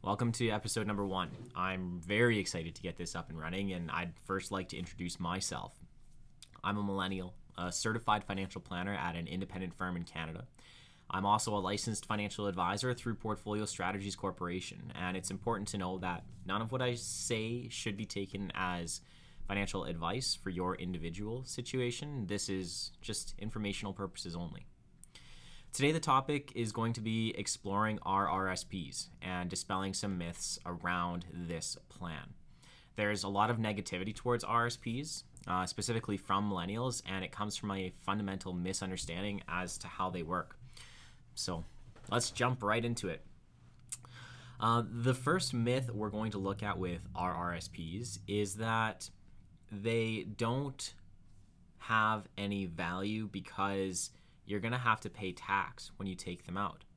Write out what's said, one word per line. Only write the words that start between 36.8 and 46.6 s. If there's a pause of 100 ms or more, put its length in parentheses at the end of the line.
and
it
comes
from
a
fundamental
misunderstanding
as
to
how
they
work. (800)
So (440)
let's
jump
right
into
it. (1400)
Uh,
the
first
myth
we're
going
to
look